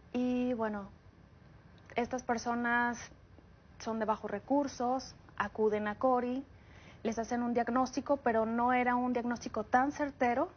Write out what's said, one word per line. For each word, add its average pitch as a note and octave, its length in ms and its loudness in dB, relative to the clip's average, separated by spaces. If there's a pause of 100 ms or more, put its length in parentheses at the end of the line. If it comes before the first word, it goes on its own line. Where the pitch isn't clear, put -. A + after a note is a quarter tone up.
(120)
Y, B3 420 0
bueno, G#3+ 340 -4 (1080)
estas A#3+ 260 -2
personas A#3+ 760 0 (800)
son A3+ 200 -4
de A3 60 0
bajos G#3 260 -2
recursos, B3+ 840 -2 (220)
acuden G#3+ 520 0
a G#3 80 -4
Cori, B3+ 480 2 (580)
les A3+ 160 -2
hacen A#3+ 240 -2
un A#3+ 120 0
diagnóstico, B3+ 640 0
pero A3+ 280 2
no A#3+ 260 2
era B3 240 2
un B3 160 0
diagnóstico A#3 520 -4
tan C4 280 2
certero. C#4 640 0